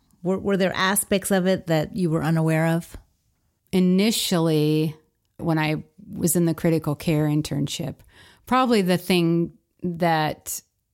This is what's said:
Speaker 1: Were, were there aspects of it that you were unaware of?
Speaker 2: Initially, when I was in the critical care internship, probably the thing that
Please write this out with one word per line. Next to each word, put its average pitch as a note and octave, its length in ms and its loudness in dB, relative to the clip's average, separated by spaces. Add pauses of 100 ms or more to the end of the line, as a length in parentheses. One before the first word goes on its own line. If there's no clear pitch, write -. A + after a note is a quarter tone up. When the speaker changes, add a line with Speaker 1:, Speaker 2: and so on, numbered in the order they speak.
(240)
Speaker 1:
Were, F#3 160 -2
were G3 180 0
there F3+ 160 0
aspects G3 580 -2
of F#3 160 2
it F#3+ 200 -2
that D#3 280 0
you F3 140 0
were D#3 140 0
unaware D#3+ 440 2
of? E3 300 -2 (720)
Speaker 2:
Initially, E3 1200 2 (420)
when E3 200 -2
I D#3 260 -2 (280)
was - 240 -2
in F3 100 2
the E3 80 2
critical D#3+ 420 0
care D#3 300 0
internship, D3 720 -4 (500)
probably B3 360 2
the F3 160 2
thing E3+ 560 0 (300)
that E3 800 -2 (320)